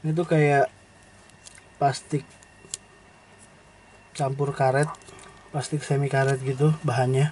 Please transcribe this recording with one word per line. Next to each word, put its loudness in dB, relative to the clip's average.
Ini -2
tuh 0
kayak 2
plastik -2
campur -4
karet, 2
plastik -6
semi 0
karet 0
gitu 0
bahannya. 0